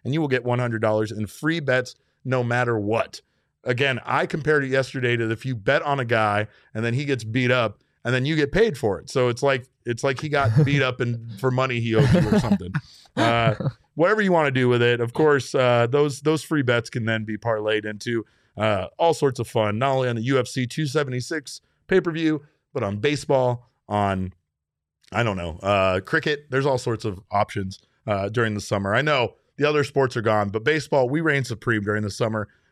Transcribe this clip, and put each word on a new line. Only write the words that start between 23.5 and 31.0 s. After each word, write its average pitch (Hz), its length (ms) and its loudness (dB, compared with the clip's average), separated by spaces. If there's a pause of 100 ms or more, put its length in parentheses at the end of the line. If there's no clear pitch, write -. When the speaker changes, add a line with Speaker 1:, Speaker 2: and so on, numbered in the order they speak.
Speaker 1:
on 98 440 0 (800)
I 107 100 0
don't 107 140 0
know, 85 260 -8
uh, 95 380 2
cricket. 151 500 -2
There's 135 160 0
all 135 120 2
sorts 117 260 -4
of 101 140 -6 (120)
options, 101 500 -4 (260)
uh, 101 220 -2
during 110 260 0
the 104 60 -6
summer. 98 340 -2
I 123 80 2
know 139 320 0 (220)
the 143 120 2
other 151 160 2
sports 131 320 0
are 120 60 -2
gone, 104 280 2
but 110 140 -4
baseball, 143 440 0